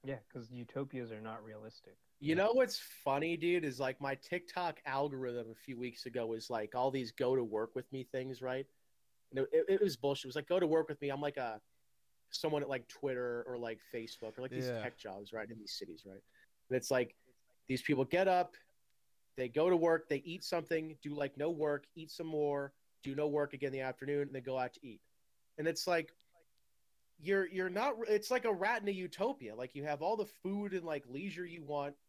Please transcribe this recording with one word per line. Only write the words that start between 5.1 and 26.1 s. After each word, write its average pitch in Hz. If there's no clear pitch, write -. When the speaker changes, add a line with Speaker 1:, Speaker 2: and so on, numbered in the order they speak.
Speaker 2:
a 110
few 123
weeks 120
ago 120
was, 113
like, 110
all 127
these 127
go 131
to 127
work 107
with 127
me 131
things, 131
right? 131
And 131
it, 135
it, 160
it 196
was 185
bullshit. 139
It 131
was 123
like, 143
"Go 180
to 175
work 160
with 147
me." 143
I'm 139
like 147
a, 113
someone 151
at, 139
like, 127
Twitter 123
or, 123
like, 113
Facebook 113
or, 123
like, 127
these 127
Speaker 3:
Yeah. 117
Speaker 2:
tech 120
jobs, 101
right, 110
in 113
these 101
cities, 85
right? 98
And 127
it's 123
like, 127
these 131
people 135
get 185
up, 180
they 127
go 151
to 180
work, 165
they 139
eat 170
something, 160
do, 147
like, 143
no 151
work, 147
eat 160
some 165
more, 143
do 135
no 151
work 147
again 139
in 135
the 135
afternoon, 139
and 135
then 127
go 131
out 127
to -
eat. 110
And 156
it's 160
like, 170